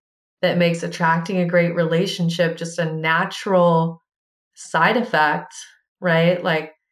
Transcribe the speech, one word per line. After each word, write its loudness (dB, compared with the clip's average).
that 0
makes 0
attracting -2
a 0
great 2
relationship 0
just -10
a -2
natural 0
side 0
effect, -2
right? 2
Like, -2